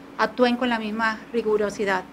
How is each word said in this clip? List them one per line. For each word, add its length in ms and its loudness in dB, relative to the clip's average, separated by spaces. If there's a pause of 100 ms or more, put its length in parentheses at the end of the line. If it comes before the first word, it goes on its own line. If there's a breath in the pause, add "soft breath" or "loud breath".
(200)
actúen 380 4
con 120 0
la 80 0
misma 400 -2 (160)
rigurosidad, 800 0